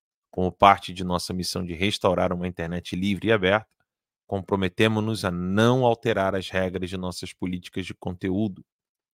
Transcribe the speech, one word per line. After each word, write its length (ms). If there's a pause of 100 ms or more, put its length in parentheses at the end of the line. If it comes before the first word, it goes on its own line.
(300)
Como 220
parte 400
de 100
nossa 300
missão 320
de 100
restaurar 580
uma 140
internet 480
livre 340
e 40
aberta, 340 (600)
comprometemo-nos 1000
a 60
não 540
alterar 500
as 160
regras 400
de 80
nossas 340
políticas 540
de 80
conteúdo. 680 (500)